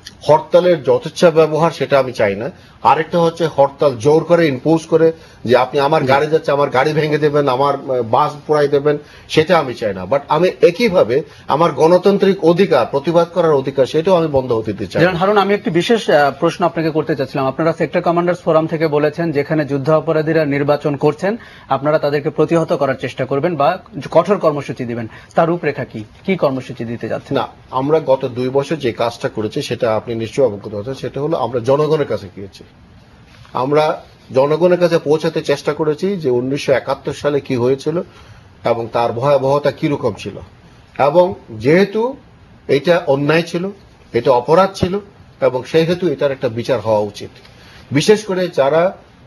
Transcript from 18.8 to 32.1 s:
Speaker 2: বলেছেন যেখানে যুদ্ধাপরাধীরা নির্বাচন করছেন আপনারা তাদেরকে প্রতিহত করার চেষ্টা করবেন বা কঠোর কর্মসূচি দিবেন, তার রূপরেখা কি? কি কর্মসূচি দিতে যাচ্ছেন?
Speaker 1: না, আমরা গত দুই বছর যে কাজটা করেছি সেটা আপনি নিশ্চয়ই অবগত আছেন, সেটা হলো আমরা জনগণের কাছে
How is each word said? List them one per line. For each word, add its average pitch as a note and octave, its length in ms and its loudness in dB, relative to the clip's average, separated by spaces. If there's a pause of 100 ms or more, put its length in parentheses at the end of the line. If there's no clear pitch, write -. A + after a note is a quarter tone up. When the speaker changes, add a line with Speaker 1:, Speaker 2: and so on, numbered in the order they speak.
Speaker 2:
বলেছেন D3+ 440 -2
যেখানে C#3+ 320 -2
যুদ্ধাপরাধীরা D#3 800 0
নির্বাচন C#3+ 520 0
করছেন D3+ 400 0 (320)
আপনারা C#3+ 300 0
তাদেরকে D3 320 -2
প্রতিহত D#3 420 0
করার C#3 220 0
চেষ্টা C3 300 -8
করবেন C#3+ 320 -2
বা D3+ 220 0 (320)
কঠোর F3 280 2
কর্মসূচি D3 460 -2
দিবেন, A#2 240 -8 (260)
তার E3 140 2
রূপরেখা D#3 360 -4
কি? A2 200 -10 (220)
কি F#3+ 100 0
কর্মসূচি C3 480 -4
দিতে A2+ 240 -8
যাচ্ছেন? A2+ 280 -6
Speaker 1:
না, A#2 120 -2 (220)
আমরা C#3 360 0
গত C3 180 0
দুই B2 240 -4
বছর C#3 280 -2
যে C3+ 160 -2
কাজটা A#2 360 -4
করেছি G#2+ 340 -6
সেটা A2+ 340 -2
আপনি A#2 180 -6
নিশ্চয়ই A2+ 320 -2
অবগত G2+ 280 -6
আছেন, G#2+ 200 -8
সেটা C3 260 -10
হলো D3+ 160 -2
আমরা B2 240 -4
জনগণের C#3+ 460 0
কাছে G2+ 300 -6